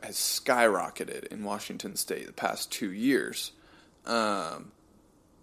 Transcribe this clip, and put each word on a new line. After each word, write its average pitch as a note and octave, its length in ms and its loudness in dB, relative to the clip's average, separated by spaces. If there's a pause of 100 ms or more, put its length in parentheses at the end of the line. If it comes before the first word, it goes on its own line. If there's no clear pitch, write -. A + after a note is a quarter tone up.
has - 140 -8
skyrocketed G2+ 1080 2
in G#2 180 -8
Washington G2+ 500 -6
State - 300 -4
the - 80 -16
past - 380 -2
two G2+ 200 -2
years, G#2 600 0 (560)
um, G2+ 640 0 (720)